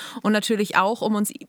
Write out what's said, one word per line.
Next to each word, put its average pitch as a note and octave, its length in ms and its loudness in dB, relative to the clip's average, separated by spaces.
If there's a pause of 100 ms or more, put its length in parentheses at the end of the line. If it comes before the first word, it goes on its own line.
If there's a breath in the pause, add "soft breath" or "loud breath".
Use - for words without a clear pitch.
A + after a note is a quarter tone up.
(220 loud breath)
und G#3+ 120 2
natürlich G#3 440 0
auch, G3 240 2
um G#3+ 140 0
uns G#3 180 0 (140)